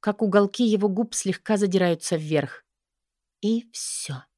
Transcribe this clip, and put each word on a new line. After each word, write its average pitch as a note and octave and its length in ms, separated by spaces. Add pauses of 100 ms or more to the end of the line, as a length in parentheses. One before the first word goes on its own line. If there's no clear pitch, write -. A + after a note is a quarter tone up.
как G3+ 200
уголки G3+ 420
его G#3 280
губ A3 240
слегка - 420
задираются F3+ 600
вверх. D3+ 500 (760)
И A3+ 320
всё. - 520 (120)